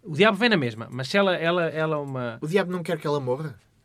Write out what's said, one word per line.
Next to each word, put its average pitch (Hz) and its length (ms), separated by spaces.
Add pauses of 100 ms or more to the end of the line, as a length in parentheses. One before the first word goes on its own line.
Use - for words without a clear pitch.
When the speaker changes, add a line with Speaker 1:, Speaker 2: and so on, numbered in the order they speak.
Speaker 1:
O 170 120
diabo 202 220
vem 233 140
na 202 80
mesma, 113 320
mas 131 180
se - 80
ela, 196 200
ela, 170 280
ela 156 320
é - 20
uma 131 440
Speaker 2:
O 143 40
diabo 180 240
não 180 120
quer 160 160
que 160 80
ela 147 120
morra? 135 400 (260)